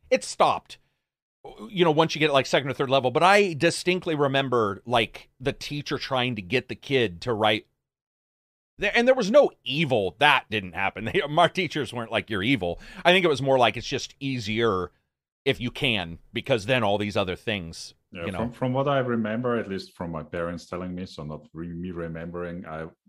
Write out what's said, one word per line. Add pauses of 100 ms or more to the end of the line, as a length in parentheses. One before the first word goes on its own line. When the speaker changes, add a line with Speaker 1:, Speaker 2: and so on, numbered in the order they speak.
(100)
Speaker 1:
it
stopped, (960)
you
know,
once
you
get,
like,
second
or
third
level,
but
I
distinctly
remember,
like, (120)
the
teacher
trying
to
get
the
kid
to
write. (1120)
There,
and
there
was
no (140)
evil.
That
didn't
happen.
<laughs>
They,
my
teachers
weren't
like,
"You're
evil." (280)
I
think
it
was
more
like,
"It's
just
easier (560)
if
you
can, (160)
because
then
all
these
other
things," (180)
Speaker 2:
Yeah,
Speaker 1:
you
know.
Speaker 2:
from,
from
what
I
remember,
at
least
from
my
parents
telling
me,
so
not
re-,
me
remembering,
I (240)